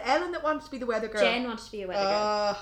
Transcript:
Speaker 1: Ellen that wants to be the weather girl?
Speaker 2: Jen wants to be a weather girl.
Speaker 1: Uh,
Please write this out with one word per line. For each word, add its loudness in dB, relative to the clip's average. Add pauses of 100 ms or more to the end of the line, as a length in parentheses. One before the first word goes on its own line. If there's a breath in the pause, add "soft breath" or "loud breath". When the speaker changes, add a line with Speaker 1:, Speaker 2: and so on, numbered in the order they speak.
Speaker 1:
Ellen 2
that -4
wants 0
to -20
be -8
the -6
weather -2
girl? -2
Speaker 2:
Jen 4
wants -6
to -14
be -8
a -6
weather -2
girl. 2
Speaker 1:
Uh, 2